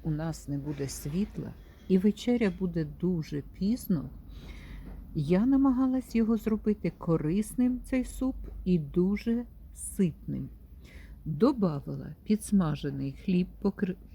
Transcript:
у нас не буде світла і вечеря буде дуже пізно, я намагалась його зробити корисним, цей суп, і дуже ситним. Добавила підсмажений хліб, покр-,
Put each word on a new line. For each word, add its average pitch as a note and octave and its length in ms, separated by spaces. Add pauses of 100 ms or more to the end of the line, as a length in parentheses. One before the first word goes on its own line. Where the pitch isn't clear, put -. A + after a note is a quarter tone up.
у D#3+ 80
нас D#3 380
не C#3+ 100
буде C#3 300
світла D#3 680 (340)
і F#3 100
вечеря G#3 600
буде E3+ 260
дуже D3+ 580
пізно, F#3 680 (1040)
я F3 320
намагалась C4 680
його A3+ 220
зробити G#3 640
корисним, G#3 840
цей B3+ 200
суп, C4 320 (280)
і F3+ 140
дуже G3 680 (300)
ситним. C#3+ 760 (760)
Добавила D3+ 920 (100)
підсмажений D3 880
хліб, F3+ 360 (140)
покр-, G3 340 (180)